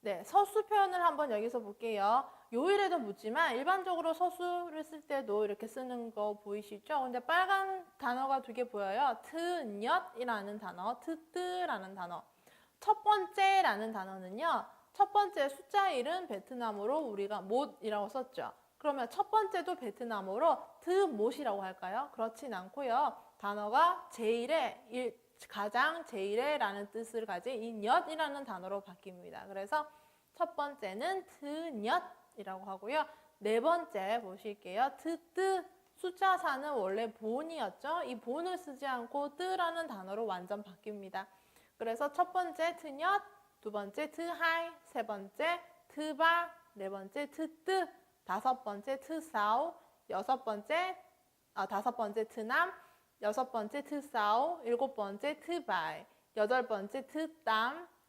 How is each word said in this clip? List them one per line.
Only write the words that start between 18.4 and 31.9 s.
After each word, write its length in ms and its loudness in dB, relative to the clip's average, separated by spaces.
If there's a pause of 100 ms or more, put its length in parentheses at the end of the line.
그러면 320 0
첫 200 0
번째도 460 2
베트남어로 840 0 (240)
드못이라고 800 2
할까요? 520 -4
그렇진 400 -4
않고요. 600 0 (260)
단어가 720 4
제일의, 760 0
일, 300 -4 (300)
가장 560 0
제일의라는 880 0
뜻을 340 -6
가진 360 -4
이 240 -6
엿이라는 600 2
단어로 360 -6
바뀝니다. 680 -16
그래서 400 -4 (460)
첫 220 -4
번째는 720 -4
트엿이라고 1400 -6